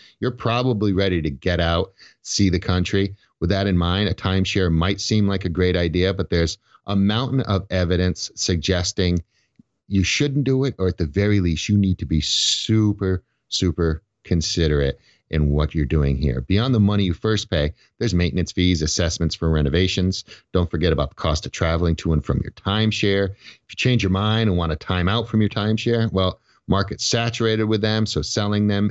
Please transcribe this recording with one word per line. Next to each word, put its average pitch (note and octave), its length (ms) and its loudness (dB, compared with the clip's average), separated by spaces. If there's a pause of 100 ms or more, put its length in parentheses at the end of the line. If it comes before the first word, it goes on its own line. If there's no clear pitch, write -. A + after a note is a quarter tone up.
(200)
you're A#2+ 120 -2
probably A#2+ 600 0
ready F#2 300 0
to D#2 80 -2
get E2+ 320 -2
out, E2+ 320 0 (300)
see G2+ 260 2
the F2 100 2
country. F#2+ 560 0 (240)
With F2 120 0
that G2+ 160 0
in F#2 100 2
mind, F2+ 320 0
a - 40 -2
timeshare F#2+ 560 0
might E2+ 300 0
seem G#2+ 280 0
like G2 180 -2
a F2+ 40 -2
great F2+ 280 0
idea, F2 360 0
but F2 160 -4
there's E2 280 0 (300)
a G2+ 80 -2
mountain A2 460 0
of G2 280 -2
evidence F2+ 680 0
suggesting F2+ 880 0 (640)
you F#2+ 160 2
shouldn't C#3 400 0
do C3 220 0
it, C3 120 -4
or F#2 100 0
at E2+ 100 -2
the F2 80 -2
very G2+ 340 2
least, F2 300 0
you G#2 80 4
need G2 220 2
to - 60 -6
be D#2 140 0
super, G#2 1040 0 (240)
super E2 540 0 (220)
considerate D2+ 760 0 (300)
in D2+ 220 2
what D2 240 0
you're D#2 100 0
doing C#2 320 2
here. B1+ 240 -2
Beyond A2 320 0
the A2 60 2
money G2+ 240 4
you F2 100 0
first A2 380 -2
pay, D2 220 0 (260)
there's A2+ 160 0
maintenance F2 360 0
fees, F2+ 300 2
assessments E2 540 -2
for E2 160 -2
renovations. F2+ 720 0 (300)
Don't F2+ 180 0
forget D#2+ 200 0
about C#2+ 180 0
the - 60 -20
cost D2+ 300 -2
of - 60 -10
traveling E2 460 0
to D#2+ 160 -2
and D2+ 120 0
from - 160 -2
your - 120 -8
timeshare. G2+ 760 0
If - 400 -18
you - 60 -20
change B2 260 0
your G2 80 0
mind G#2+ 400 2
and F2+ 80 2
want E2 140 0
to D2+ 40 -2
time F2 320 -2
out A2+ 200 0
from A2 140 0
your G#2 80 2
timeshare, A2 640 -2
well, F#2 280 0 (280)
market's F#2+ 380 -2
saturated A2+ 600 0
with G#2+ 160 0
them, G#2+ 260 0
so - 160 -2
selling G#2 440 0
them G2+ 240 2